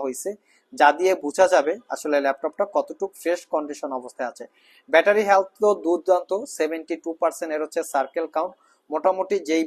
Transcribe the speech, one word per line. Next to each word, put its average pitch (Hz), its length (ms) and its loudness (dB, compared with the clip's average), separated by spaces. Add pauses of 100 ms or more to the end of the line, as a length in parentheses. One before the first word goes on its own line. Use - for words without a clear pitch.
হয়েছে, 131 240 -8 (500)
যা 147 180 8
দিয়ে 185 160 2 (100)
বোঝা 147 300 2
যাবে 156 200 4 (200)
আসলে 147 320 -2
ল্যাপটপটা 151 400 -2 (100)
কতটুকু 160 460 -4
ফ্রেশ 175 200 -2 (120)
কন্ডিশন 147 360 -6 (100)
অবস্থায় 123 320 -8
আছে। 120 140 -16 (480)
ব্যাটারি 202 360 4
হেলথ 190 200 4 (120)
তো 208 80 6 (160)
দুর্দান্ত, 175 460 2 (260)
সেভেন্টি 160 460 -4
টু 165 80 -8 (100)
পার্সেন্ট 160 340 -2
এর 151 100 -4
হচ্ছে 160 160 -6 (120)
সার্কেল 143 320 -2 (100)
কাউন্ট। 175 180 -4 (400)
মোটামুটি 185 420 0 (140)
যেই 160 180 2